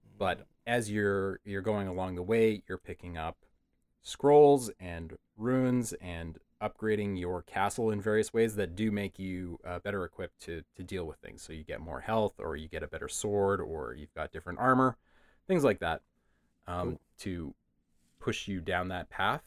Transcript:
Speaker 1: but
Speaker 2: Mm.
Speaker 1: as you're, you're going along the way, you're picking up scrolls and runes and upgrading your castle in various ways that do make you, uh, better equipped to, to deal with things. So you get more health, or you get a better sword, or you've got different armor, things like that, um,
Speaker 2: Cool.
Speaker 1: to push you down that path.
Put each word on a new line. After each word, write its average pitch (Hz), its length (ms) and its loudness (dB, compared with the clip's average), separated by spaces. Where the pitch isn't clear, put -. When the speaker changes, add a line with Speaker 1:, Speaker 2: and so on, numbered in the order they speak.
Speaker 1:
but 92 220 0
Speaker 2:
Mm. - 60 -20
Speaker 1:
as 117 240 0
you're, 98 520 0
you're 98 180 -4
going 104 260 0
along 92 280 -4
the 87 80 -6
way, 110 440 4
you're 92 100 -6
picking 87 400 -12
up 80 200 -6
scrolls 143 680 8
and 85 380 -10
runes 123 580 2
and 82 440 -10
upgrading 104 580 -2
your 87 220 -4
castle 101 500 0
in 104 80 -2
various 107 340 2
ways 113 220 2
that 87 200 -2
do 107 160 0
make 101 260 -4
you, 90 480 -8
uh, 90 140 -8
better 98 260 -4
equipped - 360 -12
to, 85 220 -10
to 92 80 -12
deal 87 220 -6
with 76 120 -12
things. - 240 -18
So - 100 -16
you 78 120 -12
get - 180 -10
more 78 200 -10
health, 110 380 0
or 78 160 -4
you 78 140 -10
get 78 140 -6
a 76 40 -8
better - 220 -10
sword, 101 500 2
or 73 360 -6
you've 73 180 -16
got 78 180 -8
different - 280 -10
armor, 127 360 4
things 180 160 2
like 107 160 4
that, 82 240 -2
um, 90 240 -2
Speaker 2:
Cool. 80 80 -8
Speaker 1:
to 87 360 -8
push - 280 -4
you 95 140 -4
down 90 280 0
that 90 200 -6
path. 110 380 0